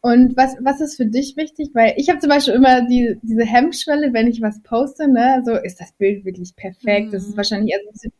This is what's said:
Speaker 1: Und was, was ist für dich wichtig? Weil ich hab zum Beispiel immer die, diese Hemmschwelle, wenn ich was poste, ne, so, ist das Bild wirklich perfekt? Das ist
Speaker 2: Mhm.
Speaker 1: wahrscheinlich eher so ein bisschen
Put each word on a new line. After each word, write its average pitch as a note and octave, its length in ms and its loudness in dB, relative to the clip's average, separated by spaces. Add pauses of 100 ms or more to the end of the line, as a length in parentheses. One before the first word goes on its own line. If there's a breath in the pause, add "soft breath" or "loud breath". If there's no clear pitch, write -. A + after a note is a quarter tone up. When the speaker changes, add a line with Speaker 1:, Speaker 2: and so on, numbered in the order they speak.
Speaker 1:
Und B3 340 4
was, C4 240 2
was C#4 220 -2
ist D4 160 -6
für B3+ 80 -2
dich B3 320 -4
wichtig? D4+ 360 -8
Weil A3+ 220 4
ich C#4+ 140 0
hab D#4+ 100 0
zum D4 100 -2
Beispiel C#4+ 260 2
immer B3+ 300 6
die, A#3+ 360 0
diese A3+ 240 0
Hemmschwelle, C#4+ 680 0
wenn A#3 160 2
ich A3+ 140 -2
was G#3+ 200 -6
poste, C#4 480 -4
ne, B3+ 360 2
so, A#3 100 -2
ist F3+ 240 -8
das - 140 -18
Bild G3+ 320 -2
wirklich F3+ 320 -12
perfekt? G#3 560 -6
Das F#3+ 160 -8
ist - 20 -12
Speaker 2:
Mhm. G#3 60 -10
Speaker 1:
wahrscheinlich G#3 360 -4
eher G4+ 100 -4
so G#4 60 -20
ein - 40 -20
bisschen - 260 -16